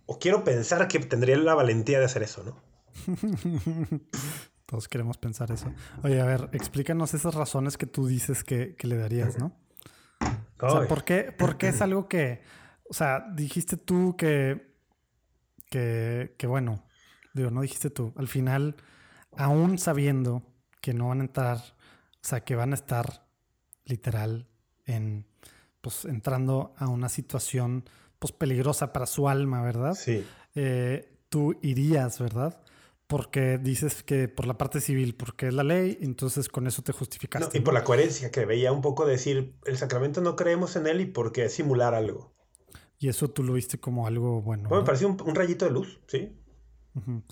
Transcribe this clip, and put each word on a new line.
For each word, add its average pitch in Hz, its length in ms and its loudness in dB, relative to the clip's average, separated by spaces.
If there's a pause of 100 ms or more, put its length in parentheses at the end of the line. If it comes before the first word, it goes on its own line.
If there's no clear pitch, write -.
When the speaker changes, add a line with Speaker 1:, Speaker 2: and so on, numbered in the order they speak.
Speaker 1:
O - 140 -8
quiero 190 240 4
pensar 170 440 2
que 160 120 2
tendría 127 380 4
la 160 180 6
valentía 123 420 4
de 131 80 6
hacer 123 180 0
eso, 95 200 -8
¿no?". - 180 -14 (320)
Speaker 2:
<laughs> 165 1080 -2 (680)
Todos 113 200 -6
queremos 120 300 -4
pensar 117 340 -6
eso. 131 220 -6 (300)
Oye, 135 180 4
a 127 40 2
ver, 131 280 0
explícanos 151 600 -2
esas 156 200 -2
razones 139 420 -2
que 139 100 -6
tú 135 200 -2
dices 127 360 0
que, 127 320 -2
que - 120 -8
le 120 100 0
darías, 113 420 0
¿no? 90 180 -4 (1040)
O 127 80 2
sea, - 120 4
Speaker 1:
Ay. 113 60 2
Speaker 2:
¿por 151 160 0
qué, 185 340 2
por 175 200 2
qué 185 120 2
es 185 120 0
algo 190 260 2
que, 135 340 0 (460)
o - 60 -12
sea, 139 320 0 (100)
dijiste 160 420 -4
tú 180 380 2
que, 143 600 0 (960)
que, 117 680 -2
que 123 100 -4
bueno, 120 360 0 (500)
digo, 131 160 0
no 123 120 0
dijiste 139 280 -4
tú, 117 260 -4
al 135 120 -4
final, 139 480 0 (600)
aún 160 420 4
sabiendo 139 680 0 (380)
que 127 120 -2
no 120 160 0
van 131 120 0
a - 40 -2
entrar, 123 320 -2
o - 680 -20
sea, 123 160 -2
que 131 120 -4
van 120 160 0
a 139 40 0
estar - 500 -4 (600)
literal 113 640 -4 (380)
en, 107 400 -4 (560)
pues, - 240 -8
entrando 131 720 -2
a 139 100 -2
una 123 220 -2
situación, 123 760 -2 (340)
pues, 151 120 -4
peligrosa 135 640 0
para 127 120 -2
su 139 220 0
alma, 135 360 0
¿verdad? 120 320 -2
Speaker 1:
Sí. 107 300 -2 (300)
Speaker 2:
Eh, 127 600 -2 (120)
tú 147 320 2
irías, 139 580 2
¿verdad? 123 420 -4 (460)
Porque 131 500 0
dices 131 460 -2
que 131 240 2
por 120 200 -6
la 123 100 -2
parte 135 220 -2
civil, 127 360 0
porque 120 320 -6
es 123 60 0
la 139 100 2
ley, 185 380 2
entonces 131 480 -2
con 127 180 -4
eso 123 140 -4
te - 120 -4
justificaste, - 640 -4
Speaker 1:
No, 123 40 4
y - 20 0
por 143 100 4
Speaker 2:
¿no? 117 60 4
Speaker 1:
la - 60 2
coherencia, 131 460 4
que 117 140 0
veía 120 260 2
un 143 100 0
poco 147 240 2
decir, 135 500 0 (100)
"El 131 120 -2
sacramento 135 440 0
no 170 140 2
creemos 170 420 2
en 156 100 0
él 175 140 2
y 190 60 -2
por 117 240 -2
qué 117 180 2
simular 123 440 2
algo". 110 400 -2 (640)
Speaker 2:
Y 139 100 0
eso 143 200 0
tú 139 140 -2
lo 127 100 0
viste 127 260 -2
como 120 280 -2
algo 117 340 0
bueno, 107 280 -2
Speaker 1:
Bueno, - 0 -
me - 0 - (120)
Speaker 2:
¿verdad? - 40 2
Speaker 1:
pareció 151 240 4
un, 190 200 -2
un 156 60 0
rayito 175 300 2
de 117 60 4
luz, - 360 -2
sí. - 300 -4 (580)
Speaker 2:
Ujú. 117 360 -6